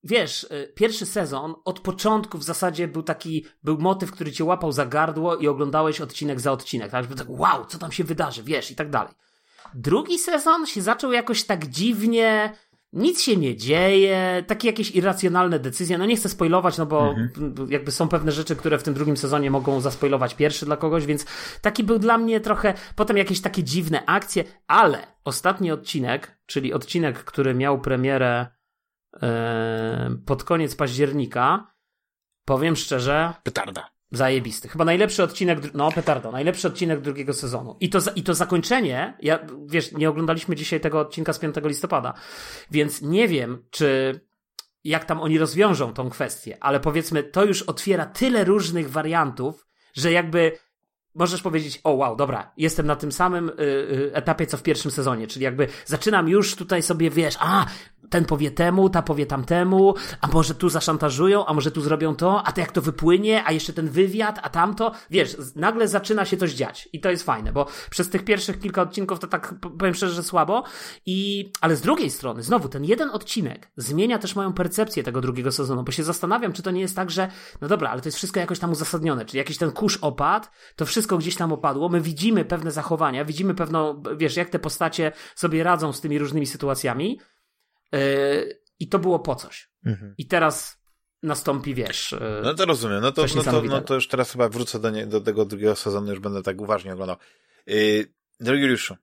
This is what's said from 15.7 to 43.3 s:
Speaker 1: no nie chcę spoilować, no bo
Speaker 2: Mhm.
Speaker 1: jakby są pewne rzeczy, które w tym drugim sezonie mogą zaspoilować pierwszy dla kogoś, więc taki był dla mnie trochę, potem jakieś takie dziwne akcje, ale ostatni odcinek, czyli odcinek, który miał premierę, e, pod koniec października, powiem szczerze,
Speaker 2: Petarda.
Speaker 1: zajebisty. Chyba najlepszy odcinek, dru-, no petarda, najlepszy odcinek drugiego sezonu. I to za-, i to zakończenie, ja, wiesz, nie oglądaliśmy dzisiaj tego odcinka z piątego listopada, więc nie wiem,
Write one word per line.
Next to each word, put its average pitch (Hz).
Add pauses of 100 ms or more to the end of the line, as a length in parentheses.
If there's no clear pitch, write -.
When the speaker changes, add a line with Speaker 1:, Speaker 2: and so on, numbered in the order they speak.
Speaker 1:
no 190
nie 226
chcę 220
spoilować, 180
no 156
bo 147
Speaker 2:
Mhm. 127 (140)
Speaker 1:
jakby 143
są 160
pewne 156
rzeczy, 151
które 151
w -
tym 147
drugim 147
sezonie 139
mogą 135
zaspoilować 135
pierwszy 143
dla 147
kogoś, 156
więc 147 (340)
taki 214
był 226
dla 226
mnie 226
trochę, 214 (220)
potem 214
jakieś 196
takie 185
dziwne 156
akcje, 175 (220)
ale 165 (180)
ostatni 180
odcinek, 139
czyli 135
odcinek, 147
który 135
miał 135
premierę, 127 (760)
e, 113 (100)
pod 135
koniec 160
października, 139 (720)
powiem 147
szczerze, 143 (100)
Speaker 2:
Petarda. - (200)
Speaker 1:
zajebisty. 127
Chyba 160
najlepszy 185
odcinek, 175
dru-, 143
no 151
petarda, 143
najlepszy 151
odcinek 160
drugiego 139
sezonu. 123
I 180
to 190
za-, 196
i 190
to 170
zakończenie, 175
ja, 160 (280)
wiesz, 156
nie 156
oglądaliśmy 165
dzisiaj 156
tego 156
odcinka 156
z 156
piątego 151
listopada, 143 (560)
więc 151
nie 185
wiem, 123